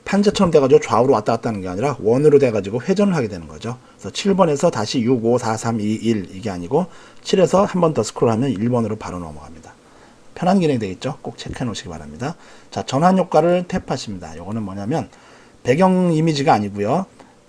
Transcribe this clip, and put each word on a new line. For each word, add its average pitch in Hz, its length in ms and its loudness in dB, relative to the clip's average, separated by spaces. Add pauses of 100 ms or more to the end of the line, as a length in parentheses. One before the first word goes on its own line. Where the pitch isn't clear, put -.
판자처럼 196 460 2
돼가지고 147 300 6
좌우로 123 320 2
왔다 110 200 0
갔다 117 160 -4
하는 104 120 -6
게 92 80 -8
아니라 117 320 -4
원으로 139 360 4
돼가지고 113 460 0
회전을 196 320 2
하게 120 140 0
되는 85 180 -10
거죠. 110 320 -12 (140)
그래서 - 180 -14
칠 196 240 0
번에서 170 340 2
다시 120 320 -2
육, 113 240 2
오, 120 120 2
사, 113 180 -2
삼, 113 240 -4
이, 104 60 -4 (100)
일, 107 400 -2
이게 92 140 -8
아니고 98 380 -2 (340)
칠에서 185 420 2
한 185 180 -2
번 160 120 2
더 120 100 0
스크롤하면 123 480 0
일 107 180 -2
번으로 113 280 -2
바로 87 200 -10
넘어갑니다. 78 560 -16 (640)
편한 185 240 2
기능이 151 180 2
되어 104 140 -4
있죠. 131 300 -8
꼭 - 160 -12
체크해 - 280 -8
놓으시기 98 240 -8
바랍니다. 78 460 -10 (340)
자, 101 140 -4
전환 175 340 2
효과를 175 500 2
탭하십니다. 98 720 -8
요거는 98 240 -8
뭐냐면 101 480 -6 (540)
배경 185 500 4
이미지가 156 400 2
아니고요. 104 520 0 (440)